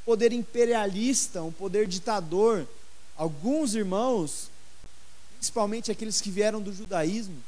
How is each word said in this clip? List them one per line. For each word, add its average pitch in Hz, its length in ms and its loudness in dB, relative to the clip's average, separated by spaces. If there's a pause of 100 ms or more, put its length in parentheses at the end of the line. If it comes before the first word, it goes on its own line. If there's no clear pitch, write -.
Um - 40 -10
poder 233 280 4
imperialista, 226 1080 2
um 165 80 -4
poder 196 360 0
ditador. 185 760 2 (500)
Alguns 202 600 0
irmãos, 208 720 0 (880)
principalmente 220 540 -2
aqueles 214 280 -2
que 202 120 -4
vieram 208 280 2
do 202 140 -6
judaísmo 190 640 -2 (100)